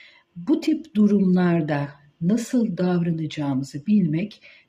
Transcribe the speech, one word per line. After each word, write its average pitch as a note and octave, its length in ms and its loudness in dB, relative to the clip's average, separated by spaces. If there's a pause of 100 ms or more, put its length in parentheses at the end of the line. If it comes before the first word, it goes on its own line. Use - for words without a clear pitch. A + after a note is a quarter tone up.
(360)
bu A3+ 240 0
tip - 360 -2
durumlarda F3+ 960 2 (320)
nasıl A3 560 0
davranacağımızı D#3+ 1080 -2
bilmek F#3+ 560 0 (280)